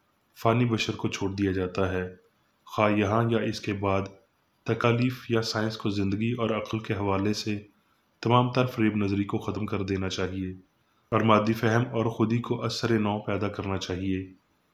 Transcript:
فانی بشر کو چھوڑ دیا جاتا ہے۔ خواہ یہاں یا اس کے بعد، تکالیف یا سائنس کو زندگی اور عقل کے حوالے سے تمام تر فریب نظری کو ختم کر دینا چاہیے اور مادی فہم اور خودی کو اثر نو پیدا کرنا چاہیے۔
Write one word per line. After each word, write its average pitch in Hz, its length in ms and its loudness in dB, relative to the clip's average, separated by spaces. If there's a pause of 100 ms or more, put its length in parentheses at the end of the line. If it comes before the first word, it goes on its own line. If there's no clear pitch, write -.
(380)
فانی 117 280 2
بشر 113 300 0
کو - 120 -4
چھوڑ 98 220 -4
دیا 98 220 2
جاتا 92 400 0
ہے۔ 92 240 -4 (500)
خواہ 104 260 2
یہاں 107 380 4
یا 113 100 2
اس 110 200 -2
کے 107 140 -4
بعد، 98 280 0 (640)
تکالیف 120 680 0
یا 113 100 2
سائنس 110 360 -4
کو - 120 -4
زندگی 101 420 -2
اور 117 180 -2
عقل 110 300 -4
کے 113 140 -6
حوالے 101 400 0
سے 104 260 -4 (600)
تمام 123 300 4
تر 127 140 2
فریب 107 300 2
نظری 101 280 0
کو 101 140 -4
ختم 101 280 -4
کر 101 180 -4
دینا 95 260 -2
چاہیے 92 420 -4 (600)
اور 110 100 4
مادی 110 320 6
فہم 113 280 4 (100)
اور 117 140 0
خودی 113 320 2
کو 117 280 -4
اثر 113 340 0
نو 104 200 0
پیدا 101 280 -2
کرنا 98 300 -4
چاہیے۔ 95 560 -4 (400)